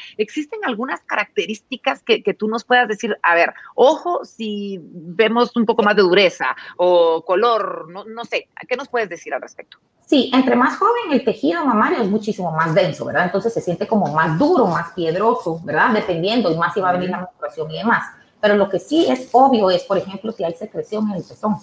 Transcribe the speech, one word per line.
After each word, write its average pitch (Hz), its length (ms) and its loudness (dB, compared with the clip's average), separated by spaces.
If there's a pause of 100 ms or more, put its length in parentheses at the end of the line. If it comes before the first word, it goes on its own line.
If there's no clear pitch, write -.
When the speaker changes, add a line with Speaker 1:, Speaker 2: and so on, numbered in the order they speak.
(180)
Speaker 1:
¿Existen 302 460 -6
algunas 269 380 -6
características 214 1000 -6
que, 220 180 0
que 196 140 -2
tú 214 120 -4
nos 220 160 -4
puedas 247 240 2
decir, 208 360 -6
"A 170 100 4
ver, 170 200 2 (200)
ojo 311 500 2
si 202 580 -8
vemos 214 760 -2
un 233 80 2
poco 233 160 2
más 208 140 2
de 202 80 6
dureza 175 520 2 (220)
o 170 480 4
color", 190 640 0
no, 196 160 -16
no 226 200 -14
sé, - 220 -6 (220)
¿qué 247 80 -2
nos 269 100 -10
puedes 226 220 -2
decir 165 240 -12
al 127 80 -6
respecto? - 380 -20 (260)
Speaker 2:
Sí, 277 260 2
entre 262 240 4
más 262 220 2
joven 440 340 0
el 262 140 2
tejido 311 400 0
mamario 254 380 2
es 190 40 0
muchísimo 196 440 -4
más 160 240 0
denso, 180 280 0
¿verdad? 156 220 -2
Entonces 196 260 -2
se 233 100 -4
siente 180 260 -4
como 180 260 0
más 160 240 0
duro, 277 300 4
más 165 260 -2
piedroso, 175 720 -2
¿verdad? 160 280 0
Dependiendo, 196 600 0
y 160 40 0
más 170 180 -2
si 202 80 -2
va 185 80 0
a 180 40 2
venir 180 160 -2
la 180 80 -4
Speaker 1:
Ujú. 180 80 -8
Speaker 2:
menstruación 156 460 -10
y 160 80 -10
demás. 196 240 -2 (380)
Pero 208 160 4
lo 196 100 2
que 190 100 -4
sí 320 320 0
es 254 220 -4
obvio 240 400 6
es, 175 140 0
por 196 120 0
ejemplo, 202 360 -6
si 196 100 -8
hay 165 100 -4
secreción 214 560 -6
en 202 60 -4
el 170 80 -6
pezón, 214 400 -4